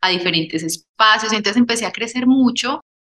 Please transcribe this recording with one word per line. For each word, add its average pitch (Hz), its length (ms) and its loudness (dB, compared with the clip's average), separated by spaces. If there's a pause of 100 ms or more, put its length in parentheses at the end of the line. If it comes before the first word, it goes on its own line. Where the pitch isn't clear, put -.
a 185 80 2
diferentes 165 540 -2
espacios. 214 680 0
Entonces 208 260 -2
empecé 233 280 2
a 185 80 -6
crecer 247 340 -4
mucho, 262 540 2 (200)